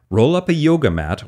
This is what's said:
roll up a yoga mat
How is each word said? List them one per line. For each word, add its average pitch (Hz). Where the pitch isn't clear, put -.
roll 117
up 180
a 127
yoga 156
mat 82